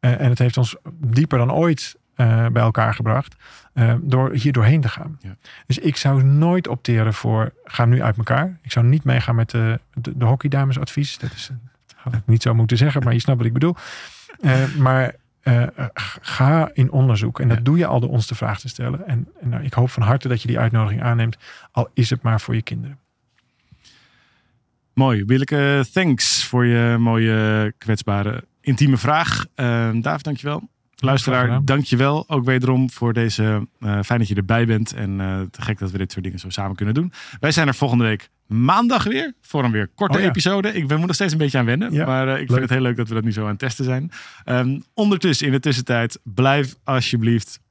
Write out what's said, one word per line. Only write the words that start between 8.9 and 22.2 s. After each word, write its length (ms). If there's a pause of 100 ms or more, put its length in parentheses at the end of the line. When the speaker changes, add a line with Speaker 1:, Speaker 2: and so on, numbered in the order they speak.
Speaker 1:
meegaan 300
met 160
de, 300 (140)
de, 220
de 80
hockeydamesadvies. 960
Dat 140
is, 140 (400)
dat 100
had 180
ik 120
niet 160
zo 120
moeten 220
zeggen, 280
maar 80
je 80
snapt 180
wat 80
ik 60
bedoel. 240 (640)
Eh, 340
maar, 400 (260)
eh, 220 (320)
g-, 260
ga 520
in 180
onderzoek. 500
En 80
dat 80
Speaker 2:
Ja. 80
Speaker 1:
doe 140
je 80
al 140
door 100
ons 160
de 80
vraag 260
te 80
stellen. 400
En, 200 (120)
en 80
nou, 160
ik 80
hoop 180
van 120
harte 260
dat 140
je 60
die 100
uitnodiging 440
aanneemt, 340 (340)
al 240
is 160
het 120